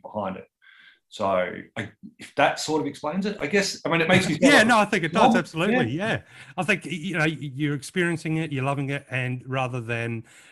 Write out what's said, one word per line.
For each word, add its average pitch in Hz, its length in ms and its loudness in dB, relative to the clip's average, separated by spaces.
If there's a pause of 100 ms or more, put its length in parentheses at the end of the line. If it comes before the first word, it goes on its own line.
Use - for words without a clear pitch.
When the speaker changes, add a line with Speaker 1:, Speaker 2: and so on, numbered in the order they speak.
Speaker 1:
behind 98 340 -6
it. - 100 -16 (640)
So 92 440 -2 (240)
I, 113 140 -8 (280)
if - 180 -20
that 151 220 2
sort 156 220 -2
of 135 80 -2
explains 151 380 -6
it, 208 140 -4
I 143 60 -6
guess, 190 380 0
I - 40 -4
mean, 165 120 2
it 160 80 0
makes 185 200 6
me 147 100 0
Speaker 2:
<laughs> - 20 -8
Yeah, 277 200 8
Speaker 1:
feel 220 80 4
Speaker 2:
no, 240 100 6
I 208 60 6
think 196 200 0
it 160 80 -2
does, 220 220 6
Speaker 1:
Yeah. 190 40 4
Speaker 2:
absolutely, 175 520 0
Speaker 1:
Yeah. 175 180 -2
Speaker 2:
yeah. 151 120 -2 (360)
I 185 80 -2
think, 190 200 -2
y-, 151 80 -8
you 170 220 -6
know, 170 100 0
y-, 160 160 0
you're 143 360 -2
experiencing 165 640 -2
it, 160 140 -4
you're 131 120 -2
loving 139 260 -2
it, 143 200 -6
and 127 360 -4
rather 131 340 -4
than, 117 440 -4 (280)